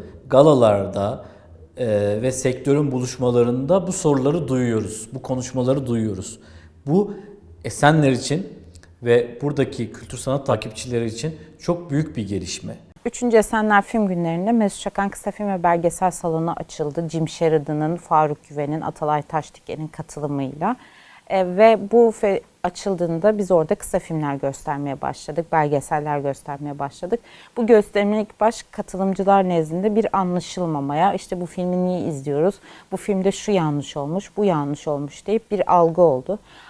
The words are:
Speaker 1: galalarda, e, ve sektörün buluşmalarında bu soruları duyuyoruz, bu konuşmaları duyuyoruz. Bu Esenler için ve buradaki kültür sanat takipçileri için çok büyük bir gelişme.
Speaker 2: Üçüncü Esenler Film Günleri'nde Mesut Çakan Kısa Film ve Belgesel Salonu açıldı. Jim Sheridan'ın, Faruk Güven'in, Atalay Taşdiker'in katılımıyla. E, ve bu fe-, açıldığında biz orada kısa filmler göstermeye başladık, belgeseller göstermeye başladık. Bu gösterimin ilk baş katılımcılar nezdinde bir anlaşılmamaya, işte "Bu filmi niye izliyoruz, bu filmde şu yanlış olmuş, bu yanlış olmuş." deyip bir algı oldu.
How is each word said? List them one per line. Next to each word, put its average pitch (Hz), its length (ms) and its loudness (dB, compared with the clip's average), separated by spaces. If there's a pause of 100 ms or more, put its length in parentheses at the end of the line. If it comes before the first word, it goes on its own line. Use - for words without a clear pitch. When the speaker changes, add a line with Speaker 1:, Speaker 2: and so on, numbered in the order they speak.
(280)
Speaker 1:
galalarda, 110 1000 4 (520)
e, 123 100 -4 (340)
ve 131 100 0
sektörün 139 600 0
buluşmalarında 127 960 2
bu 185 40 -4
soruları 143 560 2
duyuyoruz, 117 680 -2
bu 131 80 -10
konuşmaları 127 680 -2
duyuyoruz. 110 520 -4 (460)
Bu 190 280 0 (520)
Esenler 143 460 4
için 143 360 -2 (560)
ve 120 380 2
buradaki 139 500 -2
kültür - 260 -14
sanat 135 280 -4
takipçileri 120 600 -2
için 147 300 -6 (240)
çok 175 320 -4
büyük 151 260 -2
bir 107 100 -4
gelişme. 90 480 -8 (300)
Speaker 2:
Üçüncü 240 320 2
Esenler 214 440 4
Film 214 260 -2
Günleri'nde 175 440 -2
Mesut 220 300 0
Çakan 196 280 -4
Kısa - 220 -8
Film 208 160 -8
ve 190 160 -4
Belgesel 170 480 2
Salonu 165 400 -2
açıldı. 156 580 -6
Jim 160 180 -2
Sheridan'ın, 156 680 0
Faruk 156 540 0
Güven'in, 147 320 -4
Atalay 151 400 -2
Taşdiker'in - 640 -8
katılımıyla. 147 880 -6 (540)
E, 190 160 2
ve 202 340 6 (120)
bu 226 300 6
fe-, 196 200 0 (220)
açıldığında 180 760 0
biz 190 140 0
orada 165 240 4
kısa - 240 -4
filmler 151 360 -4
göstermeye 139 680 -6
başladık, 147 500 -6
belgeseller 147 680 0
göstermeye 143 600 -6
başladık. 180 400 -6 (380)
Bu 233 100 0
gösterimin 208 500 4
ilk 214 220 -6
baş 226 320 0
katılımcılar 190 760 2
nezdinde 175 460 0
bir 208 220 2
anlaşılmamaya, 175 960 0
işte 185 280 -6
"Bu 175 40 -6
filmi 180 400 -2
niye 180 220 -2
izliyoruz, 147 480 0 (360)
bu 190 60 -6
filmde 190 340 0
şu - 200 -6
yanlış 151 460 0
olmuş, 151 400 -6
bu 208 80 0
yanlış 147 420 0
olmuş." 143 400 -6
deyip 220 240 -2
bir 185 220 0
algı 170 280 4
oldu. 160 380 2 (300)